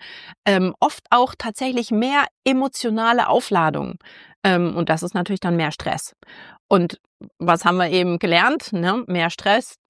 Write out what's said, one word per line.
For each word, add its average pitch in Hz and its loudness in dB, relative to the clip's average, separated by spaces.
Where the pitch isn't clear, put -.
ähm, 185 2
oft - -2
auch 247 4
tatsächlich 240 -4
mehr 254 2
emotionale 240 0
Aufladung. 156 0
Ähm, 175 2
und 170 0
das 160 0
ist 175 -8
natürlich 190 -2
dann 175 0
mehr 156 0
Stress. - -8
Und 175 0
was 170 2
haben 180 2
wir 175 0
eben 180 0
gelernt? 202 0
Ne? 190 -2
Mehr 175 -2
Stress, 208 -2